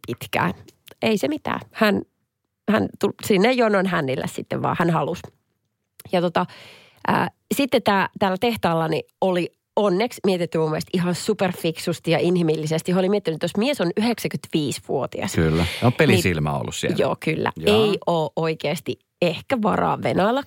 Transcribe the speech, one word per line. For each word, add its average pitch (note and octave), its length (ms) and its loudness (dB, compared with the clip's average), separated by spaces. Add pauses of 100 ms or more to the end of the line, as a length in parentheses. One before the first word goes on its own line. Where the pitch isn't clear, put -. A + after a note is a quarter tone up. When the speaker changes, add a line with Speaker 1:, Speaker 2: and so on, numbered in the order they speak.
Speaker 1:
pitkään. - 480 -4 (480)
Ei A3 160 2
se C#4 100 -2
mitään. - 320 -4 (120)
Hän, G3+ 300 2 (680)
hän G3+ 180 2 (120)
tu-, G3+ 140 0 (100)
sinne G#3 280 4
jonon G#3+ 340 2
hänille D#3+ 420 -2
sitten - 340 -6
vaan, C#3 160 0
hän E3+ 120 2
halusi. D#3+ 320 -2 (880)
Ja F3+ 80 2
tota, F3+ 260 0 (600)
ää, F#3 200 2 (260)
sitten C4 280 2
tää, G3 260 2 (100)
täällä F#3+ 220 0
tehtaalla E3+ 480 0
niin D#3 160 -2 (160)
oli F3+ 300 0 (260)
onneksi G#3 480 2
mietitty F3 340 0
mun D#3+ 120 2
mielestä D#3+ 240 -4
ihan F3 200 2
superfiksusti F3 960 -2
ja E3 80 4
inhimillisesti. D#3+ 760 0
He F#3 60 2
oli F#3 100 2
miettinyt, G3 280 0
että - 80 -6
jos E3+ 120 -2
mies B3+ 240 0
on E3+ 160 0
yhdeksänkymmentäviisivuotias. - 1400 -4
Speaker 2:
Kyllä. E2 320 2 (160)
On A#2+ 100 4
pelisilmä E2+ 580 2
Speaker 1:
Niin, C#2 100 -2
Speaker 2:
ollut - 140 -8
siellä. - 240 -4
Speaker 1:
joo, - 220 0
kyllä. - 360 -4
Speaker 2:
Joo. G#3 280 2
Speaker 1:
Ei G#3 220 0
oo E3 300 0
oikeasti D#3+ 600 -4 (240)
ehkä F3+ 400 -2
varaa E3+ 400 0
venailla G3 440 0